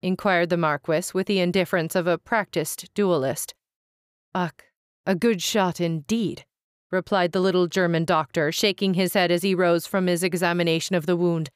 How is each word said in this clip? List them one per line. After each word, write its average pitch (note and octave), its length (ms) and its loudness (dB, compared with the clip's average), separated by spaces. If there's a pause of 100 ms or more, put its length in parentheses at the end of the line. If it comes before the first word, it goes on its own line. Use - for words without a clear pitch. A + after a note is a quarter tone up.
inquired F3+ 480 0
the E3+ 80 0
Marquis D#3 560 -2
with F#3+ 140 -2
the G3 120 2
indifference F3 560 0
of F3 100 0
a E3+ 120 2
practiced - 760 -4
duelist. E3 640 0 (800)
"Ach, F3+ 300 -6 (400)
a G3 100 0
good G3 260 0
shot F#3 380 -2
indeed," E3+ 680 -4 (460)
replied F3+ 400 0
the G3 80 -2
little F#3 280 2
German E3+ 380 0
doctor, D#3 460 0
shaking F#3+ 420 0
his F3+ 200 0
head F3+ 180 2
as F3 120 2
he F#3+ 120 2
rose F3 320 2
from F#3+ 200 0
his F3 160 0
examination F3 720 0
of D#3+ 100 -2
the F3+ 100 0
wound. E3+ 400 0